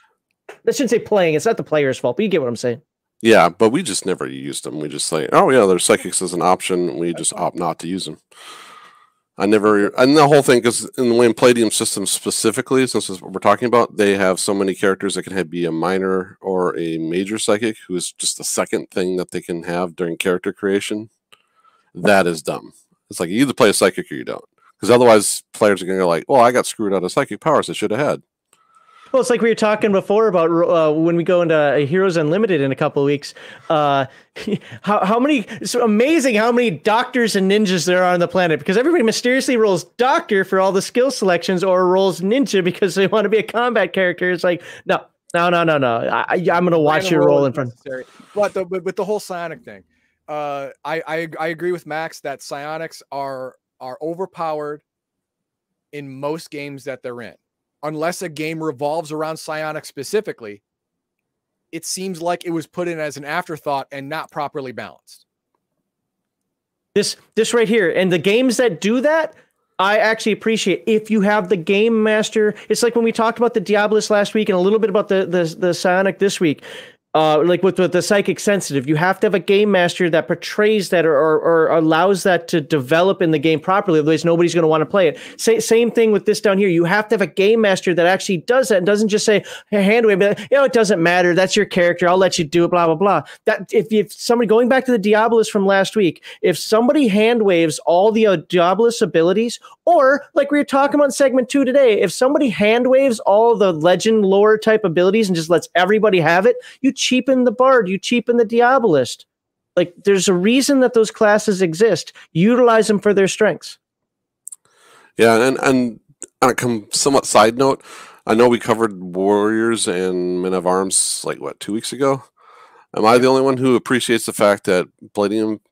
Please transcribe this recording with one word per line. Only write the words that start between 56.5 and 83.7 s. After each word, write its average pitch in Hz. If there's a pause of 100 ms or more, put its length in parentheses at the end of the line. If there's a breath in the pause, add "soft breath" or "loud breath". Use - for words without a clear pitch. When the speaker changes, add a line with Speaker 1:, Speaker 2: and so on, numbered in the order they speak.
Speaker 3:
games 143
that 127
they're 120
in, 95 (480)
unless 156
a 180
game 156
revolves 151
around 156
psionics 156
specifically, 131 (1080)
it 165
seems 185
like 175
it 175
was 165
put 175
in 170
as 151
an 143
afterthought 147
and 139
not 151
properly 139
balanced. 104 (1700)
Speaker 1:
This, - (200)
this 220
right 226
here, 202
and 185
the 175
games 220
that 226
do 226
that, 311 (440 soft breath)
I 202
actually 220
appreciate. 214
If 214
you 214
have 208
the 202
game 208
master, 214 (140 loud breath)
it's 220
like 233
when 233
we 226
talked 226
about 233
the 220
Diabolus 208
last 202
week 214
and 190
a 180
little 202
bit 208
about 202
the, 190
the, 175 (120)
the 175
Psionic 185
this 196
week. 160 (500 loud breath)
Uh, 156
like 175
with, 185
with 180
the 175
psychic 202
sensitive, 147
you 156
have 180
to -
have 190
a 196
game 202
master 175
that 156
portrays 208
that 165
or, 156
or, 156
or 165
allows 165
that 170
to 170
develop 160
in 170
the 156
game 156
properly. 185